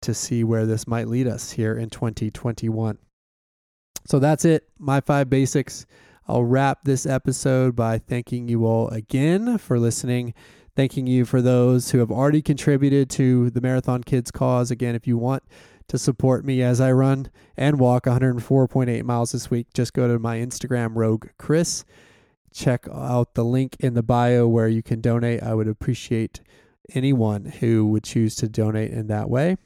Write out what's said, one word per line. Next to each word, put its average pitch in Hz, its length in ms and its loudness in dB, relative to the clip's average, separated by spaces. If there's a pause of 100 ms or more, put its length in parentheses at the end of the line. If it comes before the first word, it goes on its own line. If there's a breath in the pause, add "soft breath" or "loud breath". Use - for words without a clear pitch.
to 117 100 -4
see 117 300 -2
where 113 220 0
this 110 220 -2
might 117 200 -2
lead 123 200 -2
us 117 240 -8
here 113 240 -2
in 117 140 -6
twenty 110 420 -6
twenty-one. 113 680 -4 (1080)
So 147 140 2
that's 147 260 2
it, 160 320 2
my 139 240 0
five 143 280 0
basics. 135 560 -2 (420 soft breath)
I'll 120 160 0
wrap 135 400 0
this 135 220 0
episode 131 720 0
by 113 220 0
thanking 120 500 -6
you 117 180 0
all 113 240 2
again 160 680 0
for 123 220 0
listening, 120 540 -2 (420 loud breath)
thanking 135 320 0
you 127 180 2
for 127 160 0
those 123 500 2
who 131 80 4
have 113 120 2
already 143 300 2
contributed 139 680 2
to 123 380 2
the 120 120 -4
Marathon 127 420 -2
Kids 123 260 -2
cause. 123 420 0
Again, 120 240 -4
if 113 120 -6
you 117 100 2
want 127 260 -2 (440 loud breath)
to - 100 -4
support 127 480 0
me 131 160 0
as 123 180 2
I 131 120 4
run 135 380 2 (280 soft breath)
and 143 220 2
walk 123 260 4
a 127 60 2
hundred 123 320 0
four 135 240 2
point 127 220 0
eight 117 160 -2
miles 120 260 -2
this - 180 -8
week, 120 240 -2
just 123 200 -2
go 123 140 0
to 120 120 0
my 117 180 -4
Instagram, 120 580 -4
Rogue 110 320 0 (120)
Chris. - 460 -2 (680 soft breath)
Check - 400 -2
out 123 420 -2
the 117 100 0
link 127 340 -2
in 131 140 -2
the 117 100 0
bio 120 440 2
where 113 200 2
you 113 160 0
can 117 180 -4
donate. 117 400 0
I 113 120 -4
would 110 140 0
appreciate 113 760 -4 (520 soft breath)
anyone 117 520 0
who 113 420 0
would 107 160 0
choose 113 320 -2
to 117 140 -4
donate 107 420 -2
in 113 160 -6
that 107 220 -2
way. 147 260 0 (100)